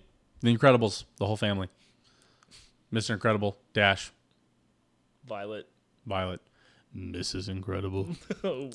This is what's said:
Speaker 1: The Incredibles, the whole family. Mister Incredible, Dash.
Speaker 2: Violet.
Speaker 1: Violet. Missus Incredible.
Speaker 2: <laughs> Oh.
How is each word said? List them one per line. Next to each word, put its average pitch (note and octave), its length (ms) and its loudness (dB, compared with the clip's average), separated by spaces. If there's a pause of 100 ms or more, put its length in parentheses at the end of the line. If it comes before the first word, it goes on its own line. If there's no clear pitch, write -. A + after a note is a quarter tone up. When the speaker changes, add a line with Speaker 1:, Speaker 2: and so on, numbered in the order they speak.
(400)
Speaker 1:
The A#2+ 160 4
Incredibles, A#2 480 4 (120)
the G2 100 -2
whole G#2+ 100 0
family. G2 320 -2 (1200)
Mister A2+ 240 -2
Incredible, G#2 420 0 (160)
Dash. G2+ 400 4 (1120)
Speaker 2:
Violet. G#2 400 -10 (400)
Speaker 1:
Violet. F#2 340 -2 (540)
Missus F#2 540 -6
Incredible. F#2+ 600 -4 (200)
Speaker 2:
<laughs> - 160 -8
Oh. C#3 300 -6